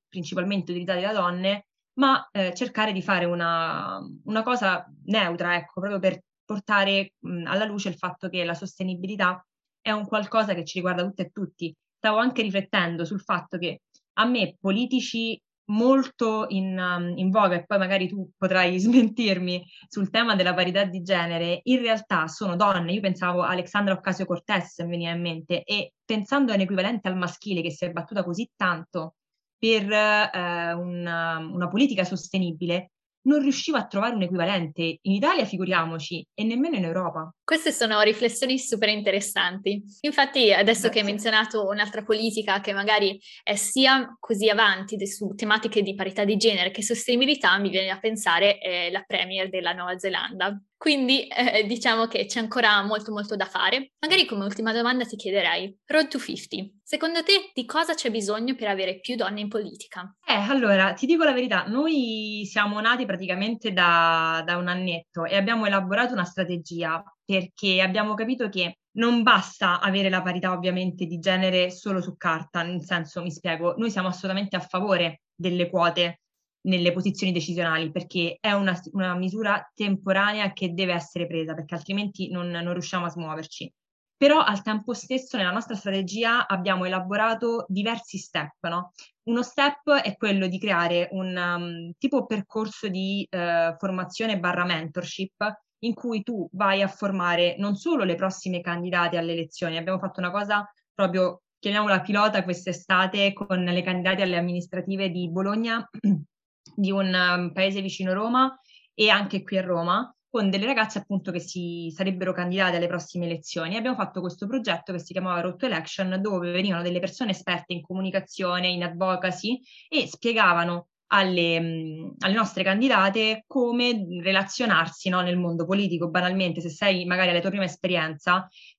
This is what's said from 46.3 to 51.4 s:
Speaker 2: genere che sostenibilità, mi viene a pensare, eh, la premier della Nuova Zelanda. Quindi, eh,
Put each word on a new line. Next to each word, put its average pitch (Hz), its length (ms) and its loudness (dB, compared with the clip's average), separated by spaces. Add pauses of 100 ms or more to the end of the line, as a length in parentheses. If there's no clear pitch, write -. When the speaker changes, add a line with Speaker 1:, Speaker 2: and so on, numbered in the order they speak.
Speaker 2:
genere 190 340 2
che 220 100 -8
sostenibilità, 240 800 2
mi 196 100 0
viene 190 220 0
a 190 80 -6
pensare, 202 600 4
eh, 175 300 -2
la 185 160 -4
premier 190 440 -2
della 180 240 -2
Nuova 180 260 -6
Zelanda. 185 600 -2 (160)
Quindi, 269 520 2
eh, 214 380 2